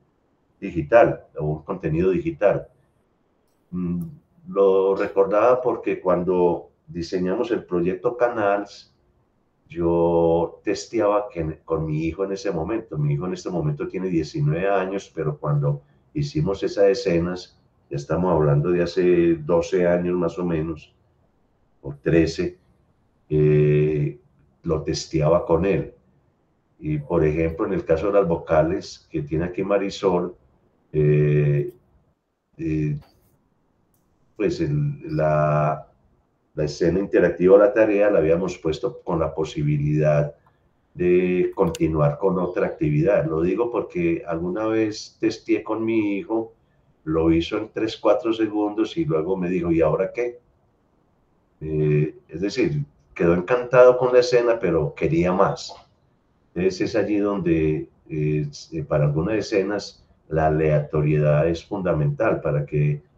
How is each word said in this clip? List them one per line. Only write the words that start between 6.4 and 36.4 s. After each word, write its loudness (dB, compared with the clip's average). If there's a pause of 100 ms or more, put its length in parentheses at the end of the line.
diseñamos -4
el -2
proyecto -2
Canals, -2 (760)
yo 2
testeaba -2
que, -8
con -4
mi -4
hijo -4
en -6
ese -6
momento, -6
mi 0
hijo -4
en -4
este -10
momento -4
tiene -6
diecinueve -2
años, -2
pero -6
cuando -2 (320)
hicimos -4
esas 0
escenas, 0 (320)
ya -6
estamos -2
hablando 2
de 2
hace 2
doce 0
años 0
más -2
o -4
menos, -6 (880)
o -12
trece, 0 (720)
eh, 2 (440)
lo -2
testeaba 0
con 2
él. -2 (840)
Y, -4
por -2
ejemplo, -2
en -4
el -4
caso 0
de -2
las 4
vocales 0
que -4
tiene -4
aquí -6
Marisol, 0 (560)
eh, 2 (840)
eh, -4 (1400)
pues -2
el, -4
la, 0 (680)